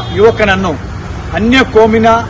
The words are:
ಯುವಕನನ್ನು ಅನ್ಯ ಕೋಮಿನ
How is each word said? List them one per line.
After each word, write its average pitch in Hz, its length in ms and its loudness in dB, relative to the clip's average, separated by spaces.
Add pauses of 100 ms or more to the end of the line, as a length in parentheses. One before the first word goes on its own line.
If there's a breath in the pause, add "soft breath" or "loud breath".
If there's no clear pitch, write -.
(160)
ಯುವಕನನ್ನು 196 560 2 (600)
ಅನ್ಯ 240 300 2
ಕೋಮಿನ 220 440 2 (220)